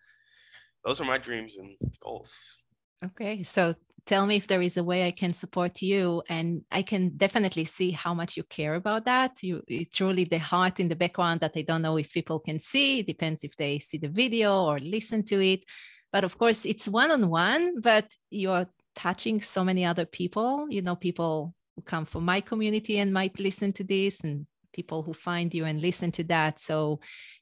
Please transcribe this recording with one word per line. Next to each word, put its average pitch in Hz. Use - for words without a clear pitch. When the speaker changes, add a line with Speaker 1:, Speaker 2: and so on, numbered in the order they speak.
Speaker 1:
those 135
are 156
my 131
dreams 113
and 95
goals. -
Speaker 2:
Okay, 202
so 170
tell 202
me 208
if 196
there 185
is 180
a 175
way 180
I 175
can 180
support 180
you, 185
and 165
I 196
can 185
definitely 190
see 185
how 170
much 170
you 165
care 151
about 208
that. 254
You, 180
you 165
truly, 190
the 170
heart 180
in 180
the 165
background 170
that 156
I 156
don't 165
know 160
if 151
people 160
can 156
see. 269
It 202
depends 160
if 143
they 143
see -
the 156
video 208
or 147
listen 214
to 196
it. 190
But 196
of 180
course, 226
it's 220
one-on-one, 240
but 214
you're 185
touching 202
so -
many 185
other 175
people, 240
you 208
know, 180
people 170
who -
come 160
from 165
my 180
community 214
and 202
might 190
listen 196
to 202
this, 196
and 147
people 160
who 160
find 175
you 160
and 156
listen 175
to 175
that. 160
So 156